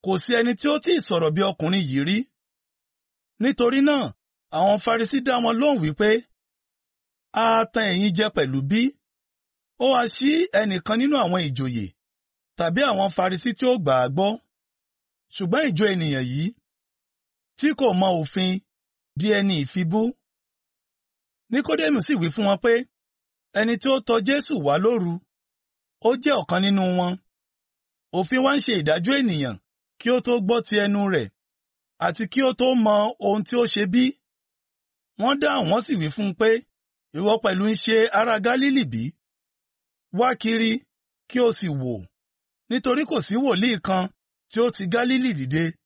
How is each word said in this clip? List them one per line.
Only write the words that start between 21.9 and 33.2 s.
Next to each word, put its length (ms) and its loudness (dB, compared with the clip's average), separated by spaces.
sì 140 -2
wí 140 0
fún 160 -4
wọn 120 2
pé, 160 2
"Ẹni 220 0
tí 120 -4
ó 100 2
tọ 200 0
Jésù 380 0
wá 200 2
lóru, 360 0
ó 140 2
jẹ́ 200 0
ọ̀kan 260 -2
nínú 280 2
wọn. 240 0
Òfin 280 0
wa 120 2
ń 60 2
ṣe 160 -2
ìdájọ́ 420 0
ènìyàn 380 -2
kí 100 -4
ó 120 4
tó 160 -2
gbọ́ 240 0
ti 160 -6
ẹnu 320 0
rẹ̀, 180 0
àti 280 -4
kí 140 -4
ó 120 2
tó 200 0
mọ 220 4
ohun 280 -2